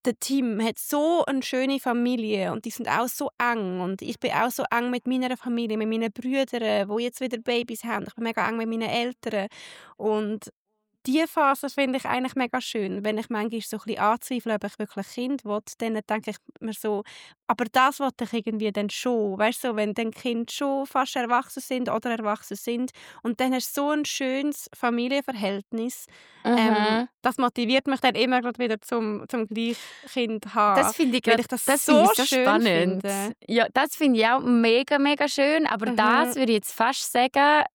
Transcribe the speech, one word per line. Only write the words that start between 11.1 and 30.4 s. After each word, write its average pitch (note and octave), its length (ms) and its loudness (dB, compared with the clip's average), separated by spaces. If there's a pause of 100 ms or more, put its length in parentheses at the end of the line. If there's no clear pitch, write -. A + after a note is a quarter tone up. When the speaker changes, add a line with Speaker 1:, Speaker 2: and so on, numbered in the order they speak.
Speaker 1:
Phase C#4 420 2
finde C4+ 300 0
ich B3+ 60 -6
eigentlich B3+ 320 -2
mega B3+ 240 -2
schön. G3+ 440 -6
Wenn G#3+ 140 0
ich A3+ 100 -6
manchmal A3 340 -4
so - 140 -8
ein G#3 100 -10
bisschen A3 140 -6
anzweifle, A3+ 540 0
ob G3+ 80 -4
ich - 160 -8
wirklich G3+ 300 -6
Kind B3+ 360 -6
will, G#3 140 -4 (200)
dann A3 300 -2
denke G#3+ 220 -2
ich G3+ 60 -8 (240)
mir A3 140 -6
so, G#3 280 -4 (460)
aber A#3+ 240 0
das C4+ 260 4
will C#4 120 0 (100)
ich A#3 120 -4
irgendwie A3 380 -2
dann G#3 180 -2
schon. G#3+ 480 -2
Weißt G#3+ 280 0
du, B3+ 60 0
so, A3 40 -4
wenn G#3 200 0
dann A3+ 180 -2
Kinder A#3 400 -4
schon C#4 340 -2
fast C4+ 300 -2
erwachsen B3 440 -2
sind B3+ 300 -4
oder A3+ 260 -2
erwachsen G#3+ 400 -4
sind A#3+ 360 -4 (320)
und A#3+ 160 -4
dann B3+ 120 2
hast C4 240 -4
du C#4 40 -2
so C#4+ 100 0
ein D4+ 140 0
schönes C#4 720 -4
Familienverhältnis, A#3+ 1300 -4 (380)
ähm, A3+ 280 4 (300)
Speaker 2:
Mhm. B3 60 -6 (120)
Speaker 1:
das B3+ 160 0
motiviert B3 520 0
mich C4+ 100 0
dann B3 160 2
immer B3+ 260 2
grad A#3+ 200 -6
wieder A3 200 -2
zum, G#3+ 480 -4
zum A3 200 -4
gleich A#3 300 -4 (340)
Kind A3 420 -4